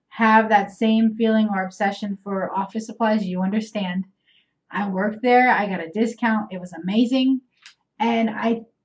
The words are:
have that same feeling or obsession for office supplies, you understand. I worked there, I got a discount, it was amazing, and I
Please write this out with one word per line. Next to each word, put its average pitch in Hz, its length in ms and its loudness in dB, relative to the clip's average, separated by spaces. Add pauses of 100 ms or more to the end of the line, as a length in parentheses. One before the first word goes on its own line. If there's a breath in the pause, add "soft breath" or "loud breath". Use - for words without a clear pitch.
have 220 420 4
that 202 200 4
same 220 440 2
feeling 220 340 2
or 190 160 -2
obsession 196 580 -4
for 190 320 -4
office 190 320 -4
supplies, 214 380 0
you 180 180 -4
understand. 190 640 -4 (640)
I 208 180 -4
worked 196 340 -4
there, 247 280 4
I 202 180 2
got 175 140 -6
a 165 80 -10
discount, 220 600 -2
it 185 80 -8
was 180 140 -14
amazing, 247 680 2 (580 soft breath)
and 226 300 0
I 220 340 -2 (220)